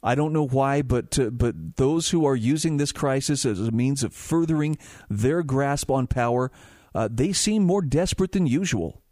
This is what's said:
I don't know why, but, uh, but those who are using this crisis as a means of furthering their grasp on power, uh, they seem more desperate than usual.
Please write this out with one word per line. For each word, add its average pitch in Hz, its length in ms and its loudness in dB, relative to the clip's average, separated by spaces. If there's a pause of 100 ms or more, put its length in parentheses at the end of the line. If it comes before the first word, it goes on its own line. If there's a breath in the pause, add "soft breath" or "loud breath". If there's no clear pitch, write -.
I 120 120 2
don't 151 180 0
know 156 120 2
why, 135 360 2
but, 123 360 -2
uh, 123 120 2
but 110 480 -4
those 156 320 2
who 165 160 2
are 135 100 4
using 151 400 0
this 143 160 0
crisis 135 540 -2
as 101 160 0
a 113 100 -2
means 131 320 0
of 104 100 -6
furthering 156 640 0 (320 loud breath)
their 131 340 0
grasp 139 460 -2
on 131 180 0
power, 123 440 0 (420 loud breath)
uh, 110 160 -2
they 127 220 -2
seem 208 320 0
more 185 180 2
desperate 170 520 0
than 190 120 2
usual. 123 560 -2 (100)